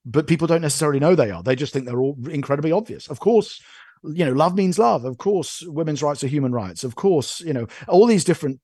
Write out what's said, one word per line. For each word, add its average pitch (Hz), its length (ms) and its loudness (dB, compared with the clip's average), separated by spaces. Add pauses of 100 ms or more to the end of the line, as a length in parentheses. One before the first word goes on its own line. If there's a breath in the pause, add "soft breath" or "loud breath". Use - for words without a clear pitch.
but 139 220 0
people 165 180 2
don't 165 160 2
necessarily 147 380 0
know 170 160 4
they 120 160 4
are. 85 100 -10
They 127 140 0
just 139 180 -4
think 135 120 -4
they're 123 140 -4
all 139 160 -2 (140)
incredibly 143 420 -2
obvious. - 380 -4
Of 139 100 -10
course, 214 400 2 (440 loud breath)
you 165 200 -4
know, 131 100 2
love 165 220 2
means 190 220 2
love. 202 280 2
Of 127 120 -8
course, 185 480 -4
women's 151 380 -4
rights 147 200 -2
are 135 40 -2
human 135 240 0
rights. 98 320 -6
Of 120 100 -8
course, 175 480 0
you 165 120 -4
know, 120 120 -4 (220 loud breath)
all 190 180 8
these 220 180 4
different 147 400 -2